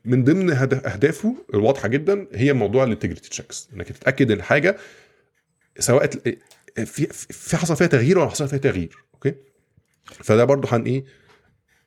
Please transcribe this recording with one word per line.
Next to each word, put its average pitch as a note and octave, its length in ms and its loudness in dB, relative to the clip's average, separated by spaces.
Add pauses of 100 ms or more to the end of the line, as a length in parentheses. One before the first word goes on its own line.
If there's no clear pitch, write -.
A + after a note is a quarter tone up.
من B2 180 2
ضمن F3 280 4
هد-، C3 220 0
اهدافه D#3 600 -2 (180)
الواضحه G#2 340 2
جدًا D#3 460 -2
هي C#3 200 2
موضوع A#2 300 2
الانتجريتي - 460 -4
تشيكس، - 440 -14
انك - 140 -12
تتاكد C3 440 0
ان G2+ 60 2
الحاجه D#3+ 400 0 (1000)
سواء C3 260 2
ت-، - 320 -6 (480)
في، - 220 -4 (220)
في - 280 -6
حصل E3+ 180 -2
فيها F3 120 4
تغيير D3 320 4
ولا C#3 100 2
حصل C#3+ 180 -6
فيها C#3 120 -4
تغيير. F#2+ 360 -2 (180)
اوكي، - 200 -4 (720)
فده - 380 2
برضو C#3 240 2
هن A#2+ 160 0
ايه C3+ 220 -4 (800)